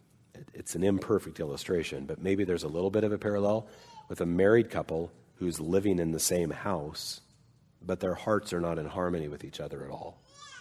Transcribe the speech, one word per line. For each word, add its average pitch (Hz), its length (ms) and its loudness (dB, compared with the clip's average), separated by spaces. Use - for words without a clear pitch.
it's - 220 -10
an 87 80 0
imperfect 98 560 2
illustration, 73 680 -4
but 78 160 -8
maybe 98 220 2
there's 87 220 0
a - 20 -4
little 87 240 0
bit 107 140 4
of 104 80 0
a 101 40 -2
parallel 104 520 0
with - 100 -8
a 90 60 2
married 101 440 6
couple 82 400 -2
who's 80 260 -4
living 92 380 4
in 82 120 2
the 80 80 -2
same 87 300 2
house, 76 720 -6
but 90 200 -4
their 90 140 0
hearts - 360 2
are 87 80 0
not 85 180 0
in 76 100 -4
harmony 87 420 -2
with 73 160 -10
each 73 160 -12
other 69 240 -8
at 67 40 -12
all. - 320 -12